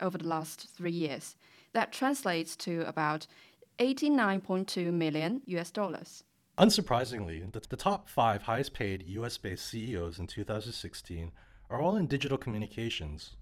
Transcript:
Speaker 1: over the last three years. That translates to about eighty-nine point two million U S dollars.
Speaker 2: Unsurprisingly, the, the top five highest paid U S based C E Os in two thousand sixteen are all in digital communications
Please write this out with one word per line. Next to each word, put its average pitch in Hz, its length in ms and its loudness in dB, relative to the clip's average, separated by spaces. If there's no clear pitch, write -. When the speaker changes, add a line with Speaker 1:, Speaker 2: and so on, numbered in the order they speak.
Speaker 1:
over 185 160 0
the 170 100 -4
last 160 480 -4
three 175 160 -4
years. 156 460 -4
That 226 180 2
translates 190 640 0
to 165 300 -2
about 151 400 0
eighty-nine 254 640 4
point 190 280 0
two 175 240 0
million 165 540 2
U 175 120 -2
S 170 120 -4
dollars. - 540 -6
Speaker 2:
Unsurprisingly, 120 960 4
the, 110 160 -8
the 123 80 -6
top 196 320 0
five 110 360 4
highest 120 280 0
paid 98 340 -2
U 107 200 -4
S - 100 -6
based 90 320 -6
C 113 220 -6
E 107 80 -2
Os 85 200 -4
in 87 80 -6
two - 160 -6
thousand 107 300 -4
sixteen 85 600 -8
are 123 140 -2
all 190 140 4
in 180 100 4
digital 135 320 0
communications 107 1040 -6